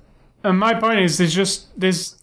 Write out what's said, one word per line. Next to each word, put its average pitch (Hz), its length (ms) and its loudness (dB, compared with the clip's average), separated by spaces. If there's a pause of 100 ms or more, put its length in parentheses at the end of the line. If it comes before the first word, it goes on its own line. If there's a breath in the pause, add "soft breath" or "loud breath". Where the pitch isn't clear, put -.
(440)
And 185 140 2
my 220 160 2
point 226 280 0
is, 170 180 0
there's 170 160 0
just, 190 320 -4 (120)
there's 185 440 -2